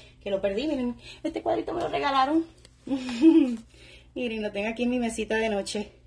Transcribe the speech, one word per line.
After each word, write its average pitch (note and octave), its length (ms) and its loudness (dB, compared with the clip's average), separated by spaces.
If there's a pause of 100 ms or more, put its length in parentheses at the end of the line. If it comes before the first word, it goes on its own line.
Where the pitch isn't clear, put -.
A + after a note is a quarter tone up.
(220)
que G3+ 80 -8
lo F#3+ 120 -2
perdí. G3+ 260 -2
Miren, B3 300 -4 (260)
este D#4+ 180 -4
cuadrito E4 320 -2
me E4+ 80 -4
lo D#4+ 60 -2
regalaron. C#4+ 580 2 (400)
<laughs> B3+ 800 4 (520)
Miren, A3+ 240 -4
lo G#3 100 -4
tengo G#3 160 -4
aquí A#3 140 -4
en A#3+ 80 2
mi B3+ 80 0
mesita A3 380 -2
de A3 120 2
noche. G#3 440 -4 (140)